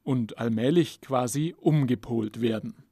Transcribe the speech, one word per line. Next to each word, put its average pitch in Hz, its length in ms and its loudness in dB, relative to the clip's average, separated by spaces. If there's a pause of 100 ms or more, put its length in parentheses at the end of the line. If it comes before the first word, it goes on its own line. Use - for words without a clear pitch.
und 123 340 -2
allmählich 120 640 0
quasi 135 560 -2
umgepolt 117 840 0
werden. 113 520 -2